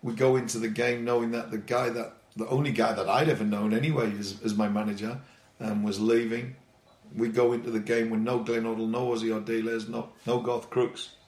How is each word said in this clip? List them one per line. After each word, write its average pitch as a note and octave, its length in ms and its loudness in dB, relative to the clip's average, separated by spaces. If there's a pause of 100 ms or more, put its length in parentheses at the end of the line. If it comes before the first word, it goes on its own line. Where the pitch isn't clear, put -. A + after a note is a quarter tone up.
We A#2+ 100 -4
go C3 220 4
into A#2 240 -2
the A2+ 100 -2
game A#2+ 340 0
knowing A#2+ 280 0
that A#2 180 -6
the A2 80 -6
guy B2 320 0
that, A#2 240 -6 (220)
the A2 120 -6
only C#3 240 0
guy A2+ 220 2
that F#2+ 160 -2
I'd C#3 200 4
ever A2+ 140 2
known G#2 320 2
anyway B2+ 420 2
as, G2 260 -8
as G#2+ 120 0
my G#2+ 140 2
manager, G#2+ 500 -2 (400)
um, G#2+ 240 -2
was G2+ 160 0
leaving. A#2 560 2 (600)
We A#2 140 0
go A#2+ 240 4
into A#2 180 -4
the A2+ 80 0
game A2+ 300 0
with A2 120 0
no A#2+ 180 2
Glenn A2+ 240 -2
Hoddle, A2+ 260 -2
no B2 200 0
Ozzy A2+ 200 0
Ardiles, A2 600 -2
no, A#2 200 -8 (160)
no A#2+ 140 0
Garth A#2 320 -4
Crooks A#2+ 380 -2 (180)